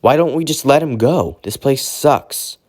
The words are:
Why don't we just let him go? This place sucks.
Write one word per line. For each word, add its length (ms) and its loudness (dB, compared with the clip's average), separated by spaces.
Why 140 4
don't 180 2
we 120 -2
just 200 -6
let 160 4
him 160 -4
go? 460 0
This 140 -8
place 280 -2
sucks. 720 -2